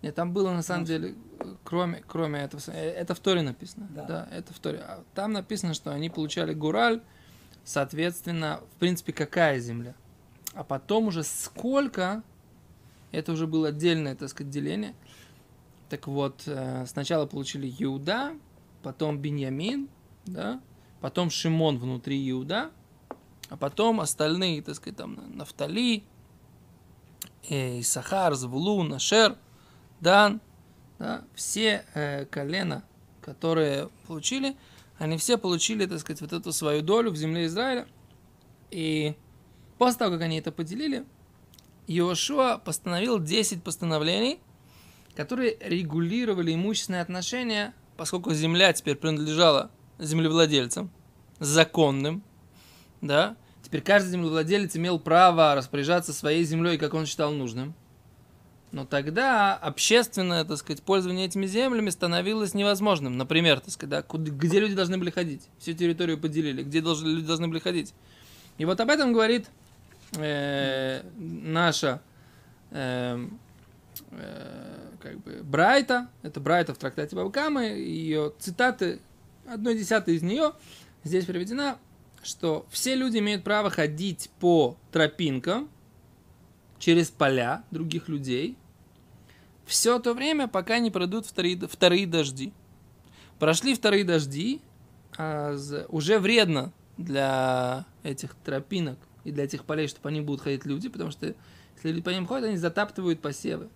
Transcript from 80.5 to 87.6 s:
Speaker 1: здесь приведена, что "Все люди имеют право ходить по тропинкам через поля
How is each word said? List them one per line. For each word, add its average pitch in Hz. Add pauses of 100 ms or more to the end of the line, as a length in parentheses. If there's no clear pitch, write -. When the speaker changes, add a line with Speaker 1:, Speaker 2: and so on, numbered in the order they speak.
Speaker 1:
здесь 175
приведена, 226 (460)
что -
"Все -
люди 254
имеют 208
право 208
ходить 160 (100)
по 165 (160)
тропинкам 165 (1120)
через 165
поля 135